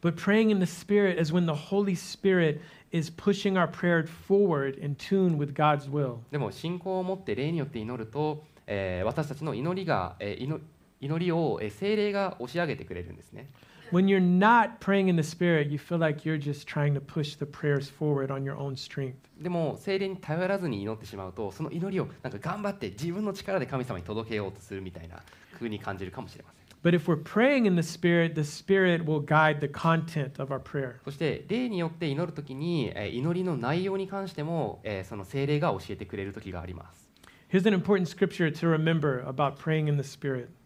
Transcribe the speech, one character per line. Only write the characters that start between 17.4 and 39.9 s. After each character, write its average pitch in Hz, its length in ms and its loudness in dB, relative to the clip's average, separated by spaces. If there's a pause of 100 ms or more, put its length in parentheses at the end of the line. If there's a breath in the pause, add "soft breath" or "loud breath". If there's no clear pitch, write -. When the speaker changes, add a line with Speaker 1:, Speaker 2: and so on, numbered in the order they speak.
Speaker 1:
prayers 143 440 -2
forward 143 380 0
on 135 160 -4
your 135 140 -6
own 139 180 -6
strength. 135 380 -8 (280)
Speaker 2:
で 160 60 -6
も、 165 320 0
聖 196 200 -2
霊 196 100 -2
に 190 80 -8
頼 170 280 -2
ら 196 140 0
ず 180 80 -2
に 107 140 -2
祈 107 120 -4
っ 110 60 -10
て 110 60 -16
し 104 100 -12
ま 95 140 -8
う - 20 -16
と、 104 220 -6
そ 160 100 -8
の 156 80 -6
祈 175 180 -4
り 185 120 -2
を - 80 -4 (120)
な 127 80 -6
ん - 40 -12
か 104 80 -8
頑 190 200 -6
張 202 100 -4
っ 196 60 -8
て 107 120 -6
自 135 240 -6
分 202 100 -4
の 208 80 -2
力 196 260 -4
で 135 80 0
神 127 200 -4
様 107 140 -6
に 87 40 -12
届 110 280 -6
け 113 40 -4
よ 101 140 -2
う - 20 -16
と - 80 -18
す - 160 -12
る 95 60 -8
み 95 100 -10
た 87 100 -14
い 85 60 -16
な 85 160 -18 (300 loud breath)
風 117 160 -6
に 107 100 -6
感 101 180 -6
じ 95 80 -6
る 90 60 -10
か - 100 -12
も 90 60 -12
し - 100 -20
れ - 60 -20
ま - 80 -20
せ - 80 -20
ん。 - 40 -20 (200)
Speaker 1:
But 170 100 6
if 175 140 2
we're 170 80 4
praying 240 500 4
in 185 120 6
the 175 40 4
Spirit, 170 540 2
the 156 60 0
Spirit 175 640 4
will 151 160 2
guide 151 400 6
the 147 60 -2
content 156 760 0
of 135 120 -4
our 131 60 -4
prayer. 135 360 -6 (100)
Speaker 2:
そ 139 60 -10
し 143 60 -14
て、 143 300 -2
霊 240 220 -2
に 196 100 -2
よ 170 80 0
っ 160 40 -4
て 165 160 -6
祈 147 180 0
る 160 80 -8
と 147 100 -10
き 135 120 -10
に、 151 380 0
え 104 120 -6
ー、 87 60 -4
祈 156 280 0
り 185 60 -2
の 175 100 0
内 139 300 0
容 196 100 -2
に 196 100 -2
関 196 220 -6
し 175 60 -12
て 147 100 -6
も、 151 400 -4
え 98 220 -4
ー、 - 0 -
そ 110 100 -12
の 101 80 -8
聖 139 240 -4
霊 147 140 2
が 170 80 2
教 98 100 -2 (120)
え 98 40 -6
て 98 100 -10
く 98 120 -10
れ 98 80 -4
る 98 80 -8
時 98 180 -12
が 87 80 -8
あ 82 60 -10
り 92 80 -10
ま - 180 -14
す。 - 180 -20 (400 soft breath)
Speaker 1:
Here's 185 160 4
an 214 80 6
important 185 340 4
scripture 170 440 0
to 170 180 0
remember 156 560 2
about 135 300 -2
praying 156 320 0
in 147 80 2